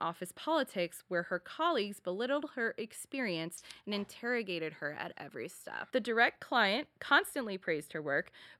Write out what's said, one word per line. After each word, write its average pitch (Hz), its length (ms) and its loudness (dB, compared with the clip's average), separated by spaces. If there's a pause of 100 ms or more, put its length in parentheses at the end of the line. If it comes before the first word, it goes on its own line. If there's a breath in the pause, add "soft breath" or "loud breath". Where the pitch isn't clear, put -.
office 170 340 -4
politics 262 720 0
where 175 160 0
her 180 140 -2
colleagues 240 640 0
belittled 254 460 0 (100)
her 233 240 0
experience 202 840 -4 (240 loud breath)
and 208 80 -4
interrogated 202 800 -2
her 151 260 -4
at - 160 -6
every 139 320 -8
step. - 440 -8
The 262 80 4
direct 233 400 4
client 277 480 4 (120)
constantly 262 600 2
praised 156 340 -2
her 156 80 -4
work, 147 300 0 (280 loud breath)